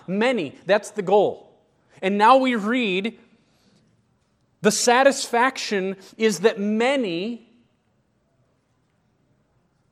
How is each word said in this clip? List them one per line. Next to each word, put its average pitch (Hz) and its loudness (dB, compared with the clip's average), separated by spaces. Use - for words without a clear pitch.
Many, 208 -2
that's 196 0
the 208 -10
goal. 175 0
And 196 -2
now 226 6
we 262 2
read, 214 -4
"The 202 2
satisfaction 233 0
is 214 0
that 196 0
many 220 -4